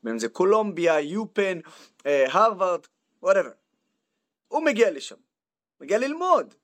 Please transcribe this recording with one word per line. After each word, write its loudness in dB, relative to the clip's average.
בין -6
אם -6
זה -4
קולומביה, 0
יופן, -4
אה, 2
הרווארד, 0
whatever. 2
הוא -2
מגיע 2
לשם, -14
מגיע -2
ללמוד. 0